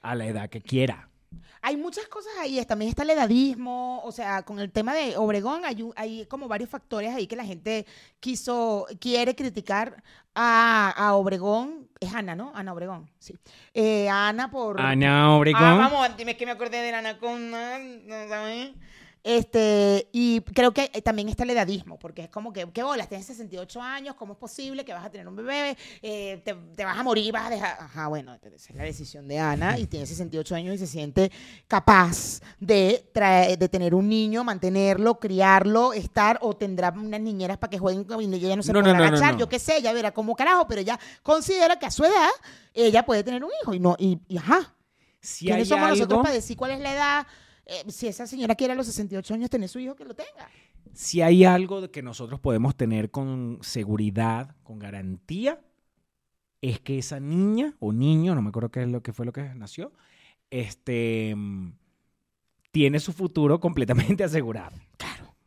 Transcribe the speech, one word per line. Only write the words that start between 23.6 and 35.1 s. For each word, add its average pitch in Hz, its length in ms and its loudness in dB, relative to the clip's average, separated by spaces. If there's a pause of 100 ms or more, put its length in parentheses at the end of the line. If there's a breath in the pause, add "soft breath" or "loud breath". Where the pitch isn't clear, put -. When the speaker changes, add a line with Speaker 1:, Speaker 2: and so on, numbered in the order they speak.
Speaker 2:
años, 269 320 -12
¿cómo 202 200 -16
es - 40 -20
posible 269 460 -12
que 214 80 -14
vas 175 120 -14
a 208 60 -14
tener 185 160 -18
un 185 80 -16
bebé? 277 420 -6 (240 loud breath)
Eh, 202 440 -10
te, 208 100 -8
te 170 300 -12
vas 190 120 -4
a 226 60 -6
morir, 220 300 0
vas 220 160 -6
a - 20 -6
dejar. 202 300 -6
Ajá, 156 260 -12
bueno, 143 280 -8
esa - 200 -20
es - 220 -20
la 139 80 -12
decisión 147 420 -14
de 143 140 -6
Ana, 160 400 -2
y 202 80 -4
tiene 143 180 -8
sesenta 160 300 -8
y - 20 -4
ocho 156 160 -6
años 180 220 -6
y - 20 -8
se 185 80 -6
siente 151 460 0 (340 loud breath)
capaz 180 720 6 (220 loud breath)
de 196 520 4
trae-, 185 440 6
de 175 120 2
tener 180 280 2
un 196 120 4
niño, 220 360 0
mantenerlo, 196 760 2